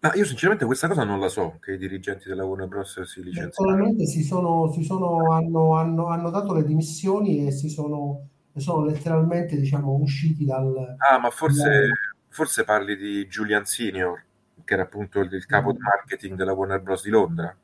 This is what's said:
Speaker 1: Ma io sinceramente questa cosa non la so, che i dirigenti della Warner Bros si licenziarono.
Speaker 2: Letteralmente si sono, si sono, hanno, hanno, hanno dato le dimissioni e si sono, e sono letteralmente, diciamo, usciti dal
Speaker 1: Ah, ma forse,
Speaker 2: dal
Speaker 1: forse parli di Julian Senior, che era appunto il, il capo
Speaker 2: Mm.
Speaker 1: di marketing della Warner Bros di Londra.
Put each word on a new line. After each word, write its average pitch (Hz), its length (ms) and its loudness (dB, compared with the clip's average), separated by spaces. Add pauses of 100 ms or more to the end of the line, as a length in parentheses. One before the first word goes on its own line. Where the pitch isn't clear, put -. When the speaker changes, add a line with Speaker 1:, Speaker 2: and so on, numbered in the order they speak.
Speaker 1:
Ma 156 120 2
io 202 100 4
sinceramente 165 420 2
questa 131 220 0
cosa 170 160 2
non 101 160 -2
la 95 100 2
so, 85 300 -4
che - 140 -10
i 95 60 -6
dirigenti 95 500 -8
della 95 160 -6
Warner 95 220 -6
Bros 95 340 -10
si 92 220 -12
licenziarono. 190 640 0
Speaker 2:
Letteralmente 180 180 0
si 147 180 -2
sono, 165 480 0
si 160 120 -2
sono, 170 480 2
hanno, 160 440 4
hanno, 165 320 0
hanno 170 220 -2
dato 196 240 -2
le 160 120 2
dimissioni 160 840 0
e 139 40 0
si 139 180 -4
sono, 147 600 -6 (240)
e 143 60 -8
sono 156 260 0
letteralmente, 165 720 0
diciamo, 139 360 0
usciti 147 520 2
dal 131 640 -2
Speaker 1:
Ah, 131 100 8
ma 120 100 0
forse, 143 400 2
Speaker 2:
dal 104 220 4 (380)
Speaker 1:
forse - 340 -2
parli 104 320 0
di 101 320 -4
Julian 104 380 0
Senior, 92 580 -2 (400)
che - 100 -2
era 95 100 2
appunto 101 360 -6
il, 92 140 0
il 92 120 -6
capo 101 260 2
Speaker 2:
Mm. - 20 0
Speaker 1:
di 123 80 -6
marketing 101 540 -2
della 95 180 0
Warner 95 280 -2
Bros 92 220 -4
di 104 80 -8
Londra. 87 520 2